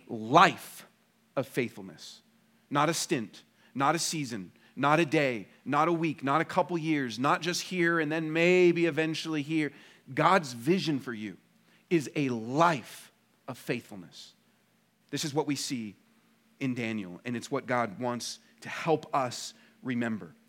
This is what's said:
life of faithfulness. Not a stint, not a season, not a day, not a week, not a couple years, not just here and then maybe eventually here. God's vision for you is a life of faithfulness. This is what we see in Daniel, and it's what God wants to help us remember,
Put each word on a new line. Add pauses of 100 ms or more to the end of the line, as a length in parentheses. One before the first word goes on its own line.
life (480)
of
faithfulness. (480)
Not
a
stint, (320)
not
a
season, (240)
not
a
day, (160)
not
a
week,
not
a
couple
years,
not
just
here
and
then
maybe
eventually
here. (420)
God's
vision
for
you (500)
is
a
life (360)
of
faithfulness. (760)
This
is
what
we
see (640)
in
Daniel,
and
it's
what
God
wants (200)
to
help
us (280)
remember, (140)